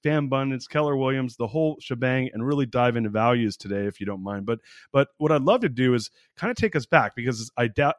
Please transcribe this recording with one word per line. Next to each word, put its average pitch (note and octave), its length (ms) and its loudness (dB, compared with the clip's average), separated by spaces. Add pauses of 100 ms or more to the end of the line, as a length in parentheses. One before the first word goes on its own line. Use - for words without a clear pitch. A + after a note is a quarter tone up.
Fambundance, C3+ 640 0
Keller D3 300 0
Williams, C3 400 -2
the A#2 80 -2
whole D3+ 340 0
shebang, B2+ 540 0
and A2+ 100 -4
really C#3+ 220 0
dive B2 300 2
into A2 160 -2
values A2+ 440 2
today, G2+ 300 -4
if G2+ 140 -6
you G2 80 -8
don't F#2+ 160 -6
mind. G2+ 240 -6
But, A2+ 140 -2 (300)
but C#3 180 2 (100)
what D3+ 120 2
I'd C#3+ 120 2
love A3+ 180 4
to F#3+ 80 0
do B2 240 2
is A#2 160 -2 (300)
kinda A#3 160 -4
take A3 200 0
us C3+ 120 -4
back, A#2+ 280 2
because A#2+ 400 -4
I A#2+ 120 0
doubt, C#3+ 320 0